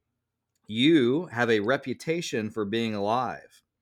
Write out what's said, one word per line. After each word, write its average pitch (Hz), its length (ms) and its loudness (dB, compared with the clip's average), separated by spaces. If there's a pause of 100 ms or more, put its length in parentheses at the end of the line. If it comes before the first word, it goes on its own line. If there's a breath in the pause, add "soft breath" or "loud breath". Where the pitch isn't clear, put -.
(680)
You 135 600 4
have 117 240 0
a 110 100 4
reputation 127 920 -4
for 110 140 -4
being 110 300 -4
alive, 104 680 -4 (200)